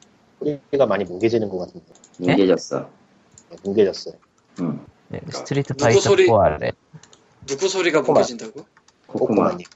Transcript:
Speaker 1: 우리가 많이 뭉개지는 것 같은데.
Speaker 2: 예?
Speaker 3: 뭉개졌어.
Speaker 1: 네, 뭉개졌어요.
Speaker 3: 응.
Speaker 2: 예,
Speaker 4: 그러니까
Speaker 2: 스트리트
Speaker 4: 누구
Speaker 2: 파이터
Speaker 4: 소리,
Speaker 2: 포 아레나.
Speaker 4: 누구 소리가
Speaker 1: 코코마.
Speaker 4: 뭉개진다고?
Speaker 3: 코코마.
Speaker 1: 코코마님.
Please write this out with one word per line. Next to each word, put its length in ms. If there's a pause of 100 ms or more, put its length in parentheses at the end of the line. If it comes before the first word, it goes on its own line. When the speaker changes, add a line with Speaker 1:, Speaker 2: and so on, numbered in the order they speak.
(400)
Speaker 1:
우리가 460
많이 200
뭉개지는 440
것 100
같은데. 260 (380)
Speaker 2:
예? 80
Speaker 3:
뭉개졌어. 580 (600)
Speaker 1:
네, 140
뭉개졌어요. 500 (480)
Speaker 3:
응. 180 (340)
Speaker 2:
예, 40
Speaker 4:
그러니까 220
Speaker 2:
스트리트 340
Speaker 4:
누구 100
Speaker 2:
파이터 160
Speaker 4:
소리, 280
Speaker 2:
포 140
아레나. 300 (760)
Speaker 4:
누구 220
소리가 320
Speaker 1:
코코마. 200
Speaker 4:
뭉개진다고? 460 (420)
Speaker 3:
코코마. 280
Speaker 1:
코코마님. 300 (100)